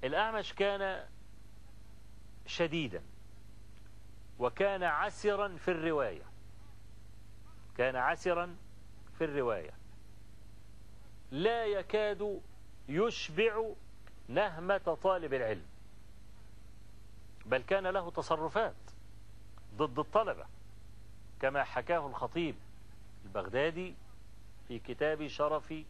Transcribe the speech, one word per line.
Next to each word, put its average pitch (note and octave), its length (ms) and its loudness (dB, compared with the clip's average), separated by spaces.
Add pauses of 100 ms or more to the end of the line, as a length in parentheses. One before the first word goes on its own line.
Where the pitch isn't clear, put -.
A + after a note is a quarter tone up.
الأعمش G3+ 500 2
كان G3 520 2 (1400)
شديدا D3+ 560 2 (1400)
وكان F#3+ 440 4
عسرا G3 760 4
في F3+ 140 2
الرواية، D3+ 520 2 (1500)
كان C3 180 6
عسرا E3+ 600 4 (600)
في E3 60 4
الرواية، B2 480 2 (1600)
لا A3 340 4
يكاد G#3 760 2 (480)
يشبع G#3+ 760 4 (640)
نهمة F3 760 4
طالب F3+ 300 6
العلم، A2+ 320 2 (1800)
بل - 160 2
كان F#3+ 260 2
له F#3 240 0
تصرفات E3 640 2 (1000)
ضد D3 240 2
الطلبة D3+ 460 4 (960)
كما C3+ 220 4
حكاه D3 440 2
الخطيب C3 480 0 (720)
البغدادي C3+ 680 0 (720)
في A#2 120 -4
كتاب D3+ 480 0
شرف D3 460 2 (160)